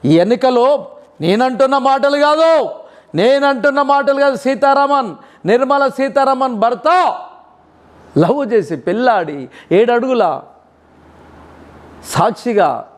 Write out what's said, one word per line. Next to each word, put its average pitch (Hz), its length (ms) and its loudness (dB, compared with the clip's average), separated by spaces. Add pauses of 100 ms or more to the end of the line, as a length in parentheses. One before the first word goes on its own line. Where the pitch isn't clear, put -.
ఈ 160 120 4
ఎన్నికలో 247 680 0 (340)
నేనంటున్న 254 560 0
మాటలు 269 400 0
కాదు, 302 520 2 (460)
నేనంటున్న 277 680 0
మాటలు 277 380 0
కాదు. 277 160 2
సీతారామన్, 277 800 0 (320)
నిర్మలా 269 400 2
సీతారామన్ 262 680 -2
భర్త 269 600 0 (1000)
లవ్ 220 360 0
చేసి 165 220 -2
పెళ్ళాడి 175 760 -2 (220)
ఏడు 226 200 2
అడుగుల 240 500 0 (1700)
సాక్షిగా 175 800 -2 (100)